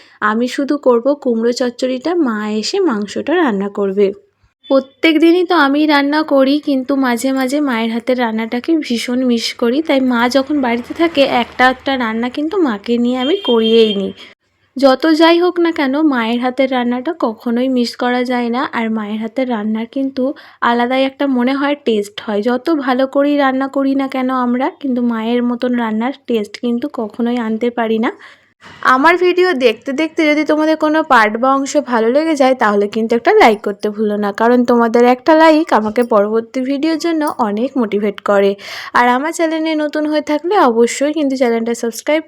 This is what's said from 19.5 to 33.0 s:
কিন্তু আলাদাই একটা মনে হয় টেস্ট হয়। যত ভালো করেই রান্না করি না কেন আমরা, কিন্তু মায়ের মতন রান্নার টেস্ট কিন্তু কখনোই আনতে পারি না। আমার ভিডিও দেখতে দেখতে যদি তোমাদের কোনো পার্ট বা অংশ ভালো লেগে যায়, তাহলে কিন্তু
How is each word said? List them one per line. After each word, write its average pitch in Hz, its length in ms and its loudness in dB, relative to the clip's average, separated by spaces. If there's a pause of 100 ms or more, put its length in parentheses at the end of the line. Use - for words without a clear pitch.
কিন্তু 269 480 -4 (280)
আলাদাই 240 420 0
একটা 269 240 -2
মনে 254 260 0
হয় 277 220 -2 (100)
টেস্ট 208 360 -2
হয়। 208 200 -4
যত 247 280 -2
ভালো 269 380 0
করেই 285 300 0
রান্না 269 300 0
করি 269 280 -2
না 269 120 -2
কেন 262 220 -4
আমরা, 254 400 -2
কিন্তু 254 320 -4
মায়ের 233 420 -2
মতন 247 320 -2
রান্নার 226 380 -2 (140)
টেস্ট 214 320 -4
কিন্তু 240 340 -4
কখনোই 233 440 -4
আনতে 220 320 -2
পারি 226 300 -2
না। 254 120 0 (680)
আমার 294 360 4
ভিডিও 359 360 2
দেখতে 254 400 -2
দেখতে 311 380 0
যদি 302 140 2
তোমাদের 311 320 2
কোনো 311 260 0
পার্ট 226 340 2
বা 262 180 2
অংশ 277 220 -2
ভালো 240 320 0
লেগে 311 260 2
যায়, 262 200 2
তাহলে 208 320 2
কিন্তু 220 280 -2